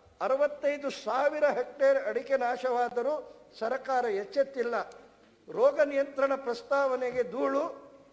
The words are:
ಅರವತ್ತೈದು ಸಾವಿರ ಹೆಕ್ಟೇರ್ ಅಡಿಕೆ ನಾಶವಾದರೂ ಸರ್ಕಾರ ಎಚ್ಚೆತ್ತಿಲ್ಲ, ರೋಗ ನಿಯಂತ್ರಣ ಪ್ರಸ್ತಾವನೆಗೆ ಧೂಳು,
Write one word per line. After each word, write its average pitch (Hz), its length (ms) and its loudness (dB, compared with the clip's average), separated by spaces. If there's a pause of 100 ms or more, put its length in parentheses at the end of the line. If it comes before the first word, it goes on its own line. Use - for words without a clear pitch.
(220)
ಅರವತ್ತೈದು 285 680 0
ಸಾವಿರ 285 560 0
ಹೆಕ್ಟೇರ್ 269 600 2
ಅಡಿಕೆ 254 320 0
ನಾಶವಾದರೂ 247 1080 -2 (140)
ಸರ್ಕಾರ 254 460 0
ಎಚ್ಚೆತ್ತಿಲ್ಲ, 233 840 -2 (640)
ರೋಗ 269 280 4
ನಿಯಂತ್ರಣ 277 560 0
ಪ್ರಸ್ತಾವನೆಗೆ 254 880 -2
ಧೂಳು, 269 400 -2 (500)